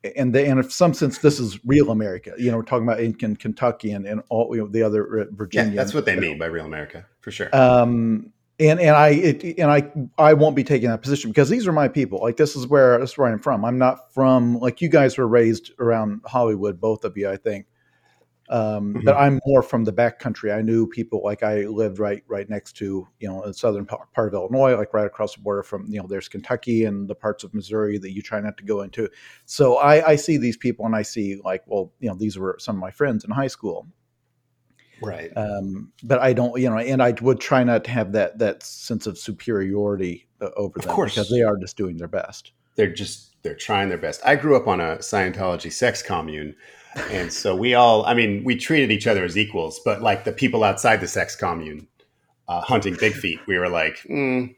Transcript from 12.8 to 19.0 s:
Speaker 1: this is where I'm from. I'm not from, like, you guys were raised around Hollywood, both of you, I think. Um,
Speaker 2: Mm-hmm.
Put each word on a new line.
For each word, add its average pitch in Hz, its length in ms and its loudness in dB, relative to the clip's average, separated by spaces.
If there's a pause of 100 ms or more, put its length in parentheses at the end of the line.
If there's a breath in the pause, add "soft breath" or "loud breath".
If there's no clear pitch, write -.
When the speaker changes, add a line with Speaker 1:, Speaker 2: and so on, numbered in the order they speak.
Speaker 1:
this 131 120 -2
is - 80 -12
where 131 100 2
I'm 110 100 -2
from. 110 260 -2
I'm 123 140 -2
not 127 360 0
from, 123 460 4
like, 123 200 -2
you 170 80 0
guys 139 300 4
were 123 100 0
raised 113 500 2
around 113 460 0
Hollywood, 104 560 -2
both 110 240 -2
of 98 120 -6
you, 98 140 -4
I 98 60 -6
think. 101 300 -6 (840)
Um, 107 460 -2
Speaker 2:
Mm-hmm. 110 100 -6